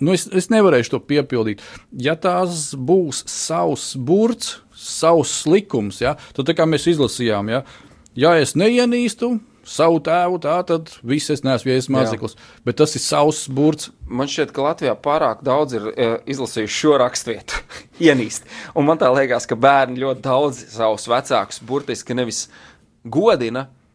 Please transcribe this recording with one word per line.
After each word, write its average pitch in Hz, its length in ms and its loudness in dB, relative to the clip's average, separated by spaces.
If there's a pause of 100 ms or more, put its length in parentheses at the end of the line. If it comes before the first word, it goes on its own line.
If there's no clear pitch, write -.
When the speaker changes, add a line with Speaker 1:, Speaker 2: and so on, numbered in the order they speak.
Speaker 1:
nu, 175 100 2
es, 170 140 -2
es 185 240 -2
nevarēšu 180 420 4
to 127 60 -2
piepildīt. 123 640 -2 (320)
Ja 139 200 -2
tās 175 600 -2
būs 147 500 0
savs - 720 -4
burts, 196 640 0 (180)
savs - 720 0
likums, 143 560 0
ja? 147 140 -2 (180)
Tad 135 120 -4
tā 165 80 2
kā 165 120 2
mēs 156 200 0
izlasījām, 113 640 0
ja? 131 120 -2 (520)
Ja 156 200 4
es 143 200 2
neienīstu 240 800 0 (300)
savu 165 320 2
tēvu, 175 400 0
tā 151 220 -2
tad 165 320 -4 (100)
viss 139 260 -2
es 147 140 -2
neesmu 131 300 0
Jēzus 131 160 0
Speaker 2:
Jā. 135 80 0
Speaker 1:
māceklis, 110 400 -2 (240)
bet - 180 -2
tas 151 160 4
ir - 80 -6
savs 151 420 2
burts. 147 440 0 (160)
Speaker 2:
Man 135 260 -6
šķiet, 147 240 -4
ka 139 80 -2
Latvijā 151 320 -2
pārāk 143 480 -2
daudz 135 320 0
ir, 107 160 -6
eh, 117 220 0 (100)
izlasījuši 120 540 -6
šo 151 200 4
rakstvietu, 120 640 -4 (200)
<laughs> - 280 0
ienīst. 123 400 2 (240)
Un 147 160 0
man 160 140 2
tā 131 100 4
liekas, 127 340 0
ka 113 140 -4
bērni 135 400 4
ļoti 131 240 -4
daudz 131 460 0
savus 110 420 -2
vecākus 120 480 0
burtiski 127 560 -6
nevis 120 300 -4 (600)
godina, 131 640 0 (280)